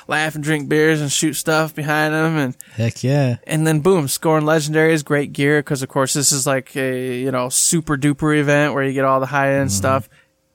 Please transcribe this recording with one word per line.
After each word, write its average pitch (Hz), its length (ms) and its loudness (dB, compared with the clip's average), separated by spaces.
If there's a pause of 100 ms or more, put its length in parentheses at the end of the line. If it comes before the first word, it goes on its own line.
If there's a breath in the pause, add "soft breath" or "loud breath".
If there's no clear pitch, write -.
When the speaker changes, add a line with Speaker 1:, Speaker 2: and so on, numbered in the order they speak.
Speaker 1:
laugh 151 260 -2
and 151 100 -8
drink 147 240 -2
beers 151 320 2
and 143 120 -2
shoot 156 240 -2
stuff 156 400 -2
behind 151 400 -2
them. 156 220 0
And 131 200 -2 (160 loud breath)
Speaker 2:
Heck 113 300 -4
yeah. 131 420 2
Speaker 1:
and 156 220 0
then, 156 140 2
boom, 170 260 2
scoring 156 380 0
legendaries, 156 600 2
great 143 260 -2
gear, 147 300 2
'cause, 135 220 -4
of 131 60 -6
course, 135 240 -2
this 143 180 2
is, 139 160 -2
like, 135 280 -2
a, 127 440 -4
you 131 100 -4
know, 127 200 -2
super-duper 151 880 0
event 147 340 2
where 135 100 -2
you 135 100 -2
get 135 120 0
all 135 140 2
the 131 80 -2
high-end 139 420 0
Speaker 2:
Mm-hmm. 101 80 -2
Speaker 1:
stuff. 131 320 0 (460 soft breath)